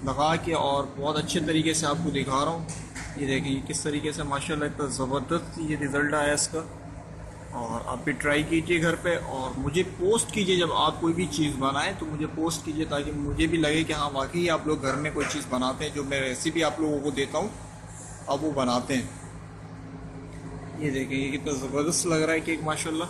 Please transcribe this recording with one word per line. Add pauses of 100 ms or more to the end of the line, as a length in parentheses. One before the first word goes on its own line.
لگا
کے
اور (140)
بہت
اچھے
طریقے
سے
آپ
کو
دکھا
رہا
ہوں۔ (520)
یہ
دیکھیں،
یہ
کس
طریقے
سے
ماشاءاللہ
اتنا
زبردست
یہ
رزلٹ
آیا
اس
کا۔ (920)
اور
آپ
بھی
ٹرائی
کیجئے
گھر
پہ
اور
مجھے (160)
پوسٹ
کیجئے،
جب
آپ
کوئی
بھی
چیز
بنائیں
تو
مجھے
پوسٹ
کیجئے
تاکہ
مجھے
بھی
لگے
کہ
ہاں
واقعی
آپ
لوگ
گھر
میں
کوئی
چیز
بناتے
ہیں،
جو
میں
ریسیپی
آپ
لوگوں
کو
دیتا
ہوں (800)
اب
وہ
بناتے
ہیں۔ (1600)
یہ
دیکھیں،
یہ
کتنا
زبردست
لگ
رہا
ہے
کیک،
ماشاءاللہ۔